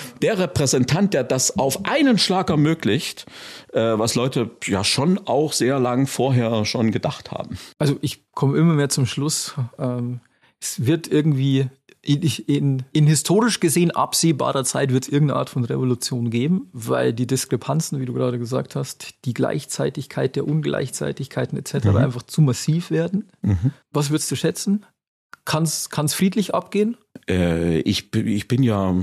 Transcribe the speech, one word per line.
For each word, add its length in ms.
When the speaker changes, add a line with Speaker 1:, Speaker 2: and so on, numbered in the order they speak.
Speaker 1:
der 160
Repräsentant, 800
der 80
das 340
auf 280
einen 340
Schlag 320
ermöglicht, 760
äh, 60
was 160
Leute 380
ja 180
schon 420
auch 280
sehr 260
lang 260
vorher 600
schon 260
gedacht 400
haben. 260
Speaker 2:
Also 220
ich 300
komme 280
immer 160
mehr 140
zum 180
Schluss, 480
ähm, 400
es 260
wird 260
irgendwie 540
in, 140
in, 720
in 160
historisch 520
gesehen 300
absehbarer 720
Zeit 300
wird 120
es 60
irgendeine 280
Art 100
von 160
Revolution 640
geben, 420
weil 420
die 120
Diskrepanzen, 720
wie 60
du 80
gerade 240
gesagt 380
hast, 400
die 80
Gleichzeitigkeit 1000
der 120
Ungleichzeitigkeiten 1080
et 100
cetera 260
Speaker 1:
Mhm. 120
Speaker 2:
einfach 160
zu 200
massiv 500
werden. 340
Speaker 1:
Mhm. 300
Speaker 2:
Was 200
würdest 180
du 60
schätzen? 500
Kann's, 440
kann's 240
friedlich 400
abgehen? 420
Speaker 1:
Äh, 520
ich 280
b-, 120
ich 260
bin 160
ja 400